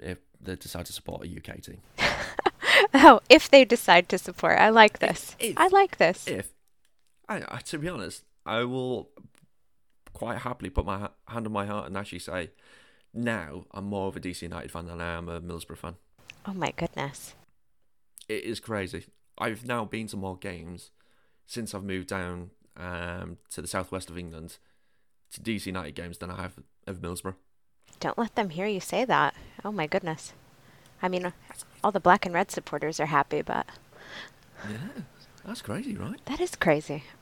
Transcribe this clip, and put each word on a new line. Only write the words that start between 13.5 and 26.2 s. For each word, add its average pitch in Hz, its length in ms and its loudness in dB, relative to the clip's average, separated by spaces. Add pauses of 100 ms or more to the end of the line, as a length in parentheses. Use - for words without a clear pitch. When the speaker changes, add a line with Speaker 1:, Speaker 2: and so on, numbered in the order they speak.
Speaker 1:
I'm 98 140 -10
more 98 220 -4
of 92 80 -6
a 90 40 -8
D 90 140 -6
C 87 120 -12
United 85 240 -10
fan 85 160 -10
than 85 160 -10
I 85 120 -4
am 85 140 -8
a 85 140 -8
Middlesbrough 82 360 -12
fan. 85 180 -12 (500)
Speaker 2:
Oh 196 80 -8
my 175 220 -4
goodness. - 580 -8 (960)
Speaker 1:
It 107 140 -6
is 110 160 -8
crazy. 98 460 -6 (320)
I've 113 280 -6
now 120 200 -4
been 110 220 -8
to 104 100 -12
more 92 200 -8
games 87 540 -12 (560)
since 113 260 -10
I've 98 100 -10
moved 92 260 -6
down, 90 420 -8 (260)
um, 87 600 -10 (140)
to 80 100 -10
the 80 60 -10
southwest 92 420 -6
of 85 80 -14
England 85 400 -14 (720)
to - 100 -18
D 113 160 -2
C 95 140 -8
United 80 240 -8
games 87 240 -12
than 87 100 -10